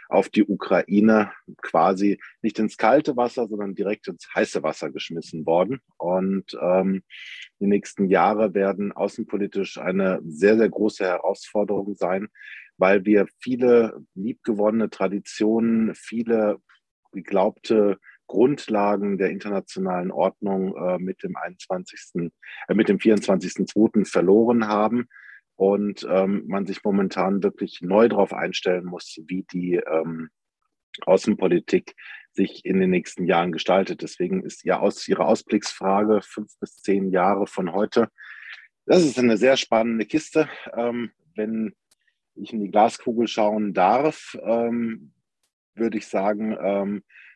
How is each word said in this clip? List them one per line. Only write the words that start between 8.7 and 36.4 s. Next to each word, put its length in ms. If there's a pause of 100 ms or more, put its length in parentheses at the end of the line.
außenpolitisch 840
eine 500
sehr, 300
sehr 140
große 340
Herausforderung 880
sein, 340 (500)
weil 260
wir 220 (120)
viele 640 (140)
liebgewonnene 760
Traditionen, 1040
viele 640 (560)
geglaubte 840 (300)
Grundlagen 920
der 100
internationalen 840
Ordnung, 640
äh, 240
mit 240
dem 140
einundzwanzigsten, 960 (360)
äh, 60
mit 140
dem 100
vierundzwanzigsten 680
zweiten 400
verloren 640
haben. 380 (500)
Und, 520
ähm, 380
man 200
sich 180
momentan 580
wirklich 400
neu 260
darauf 240
einstellen 520
muss, 420
wie 160
die, 320
ähm, 560 (760)
Außenpolitik 920 (360)
sich 320
in 140
den 120
nächsten 340
Jahren 260
gestaltet. 520
Deswegen 420
ist 200
Ihr 160
Aus-, 280
Ihre 160
Ausblicksfrage 960
fünf 380